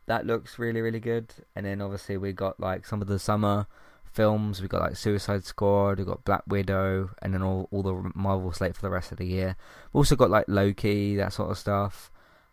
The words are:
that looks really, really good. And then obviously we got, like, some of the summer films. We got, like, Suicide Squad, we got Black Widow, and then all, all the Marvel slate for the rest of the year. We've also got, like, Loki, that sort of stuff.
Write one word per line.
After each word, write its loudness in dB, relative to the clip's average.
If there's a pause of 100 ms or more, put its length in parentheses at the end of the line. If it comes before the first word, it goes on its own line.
that -2
looks -4
really, -2
really -2
good. -4 (220)
And -6
then -4
obviously -6
we -4
got, -4
like, -4
some -4
of -4
the 0
summer 2 (400)
films. 2
We -4
got, 0
like, -2
Suicide -2
Squad, 2
we -2
got -6
Black 0
Widow, 0 (120)
and -2
then 0
all, 0
all -2
the -2
Marvel -2
slate -2
for -10
the -2
rest -4
of -12
the -6
year. -2 (340)
We've 4
also 6
got, 8
like, 6
Loki, 2
that 0
sort -4
of -6
stuff. -4 (420)